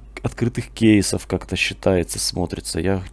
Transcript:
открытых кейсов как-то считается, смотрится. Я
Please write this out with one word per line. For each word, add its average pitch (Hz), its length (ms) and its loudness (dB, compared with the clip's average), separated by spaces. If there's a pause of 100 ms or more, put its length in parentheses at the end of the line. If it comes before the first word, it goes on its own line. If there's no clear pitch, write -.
(240)
открытых 117 480 -4
кейсов 107 540 4
как-то - 300 -4
считается, - 640 0
смотрится. - 600 -4
Я 92 200 0 (120)